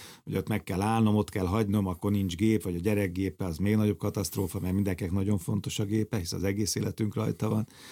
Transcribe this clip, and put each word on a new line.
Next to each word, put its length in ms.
hogy 120
ott 120
meg 160
kell 180
állnom, 340
ott 140
kell 160
hagynom, 420
akkor 240
nincs 240
gép, 280
vagy 120
a 40
gyerek 320
gépe, 340
az 120
még 180
nagyobb 220
katasztrófa, 640
mert 140
mindenkinek 380
nagyon 260
fontos 420
a 60
gépe, 320
hisz 160
az 100
egész 320
életünk 400
rajta 340
van, 180